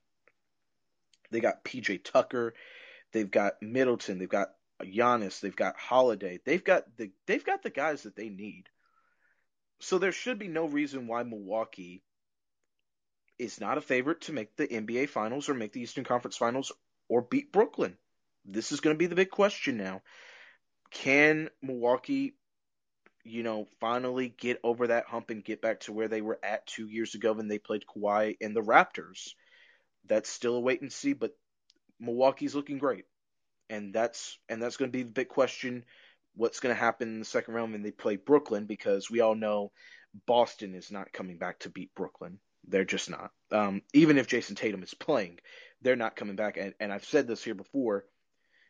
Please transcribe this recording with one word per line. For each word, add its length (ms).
They 100
got 240
P 160
J 160
Tucker. 560
They've 140
got 320
Middleton. 560
They've 100
got 200
Giannis. 580
They've 160
got 220
Holiday. 640
They've 180
got 220
the, 120
they've 160
got 200
the 80
guys 320
that 120
they 140
need. 360
So 160
there 160
should 260
be 100
no 180
reason 400
why 160
Milwaukee 800
is 200
not 200
a 20
favorite 420
to 120
make 220
the 140
N 140
B 140
A 80
Finals 420
or 60
make 180
the 80
Eastern 240
Conference 320
Finals 360
or 140
beat 300
Brooklyn. 440
This 260
is 100
gonna 160
be 100
the 80
big 160
question 480
now. 240
Can 580
Milwaukee, 720
you 180
know, 260
finally 480
get 340
over 260
that 180
hump 240
and 120
get 200
back 180
to 140
where 140
they 120
were 220
at 240
two 200
years 280
ago 180
when 160
they 100
played 280
Kawhi 560
and 120
the 80
Raptors? 680
That's 220
still 280
a 40
wait 220
and 100
see, 220
but 180
Milwaukee's 560
looking 220
great. 300
And 240
that's, 460
and 140
that's 140
gonna 160
be 100
the 80
big 180
question: 560
what's 240
gonna 140
happen 340
in 100
the 60
second 300
round 180
when 100
they 80
play 260
Brooklyn, 500
because 440
we 100
all 140
know 380
Boston 480
is 180
not 200
coming 260
back 220
to 100
beat 240
Brooklyn. 440
They're 160
just 240
not. 220
Um, 320
even 240
if 80
Jason 300
Tatum 260
is 100
playing, 460
they're 140
not 200
coming 200
back. 200
And, 240
and 120
I've 120
said 220
this 160
here 120
before. 500